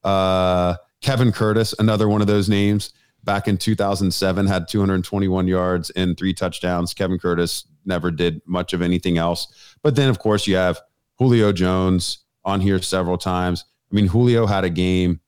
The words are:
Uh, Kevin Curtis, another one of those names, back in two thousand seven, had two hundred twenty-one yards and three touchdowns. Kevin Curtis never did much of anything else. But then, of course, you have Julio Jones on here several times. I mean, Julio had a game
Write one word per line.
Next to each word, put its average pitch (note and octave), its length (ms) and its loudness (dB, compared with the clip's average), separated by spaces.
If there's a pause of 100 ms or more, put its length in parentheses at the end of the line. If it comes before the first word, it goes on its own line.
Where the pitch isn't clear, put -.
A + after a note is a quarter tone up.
Uh, F#2 680 2 (260)
Kevin B2+ 320 2
Curtis, G#2+ 460 0
another G#2+ 280 2
one G#2 140 2
of G#2 60 2
those G2+ 240 2
names, G2+ 420 0 (320)
back G2+ 240 -2
in G2+ 80 0
two A2 180 -2
thousand G2 360 -2
seven, F#2+ 360 0
had F#2 220 -2
two G#2+ 120 -2
hundred F#2+ 240 0
twenty-one F#2+ 420 -2
yards F2+ 440 0
and F2+ 280 -2
three F#2 160 -2
touchdowns. F2 580 -4
Kevin F#2 260 -4
Curtis E2+ 460 -2 (220)
never F2+ 240 -2
did D#2+ 340 -2
much F2+ 300 -4
of F2 80 0
anything F2 340 0
else. - 680 -4
But C#3 140 2
then, C3+ 140 2
of - 80 0
course, G#2 280 0
you F#2+ 100 2
have F2+ 220 0 (400)
Julio A#2+ 340 4
Jones F#2 680 0 (260)
on G2 160 -2
here F#2+ 220 0
several F2+ 340 -2
times. F2+ 480 -2 (260)
I - 40 -8
mean, G#2 120 4
Julio A#2 380 4
had G2 200 0
a F2+ 60 0
game F2+ 580 0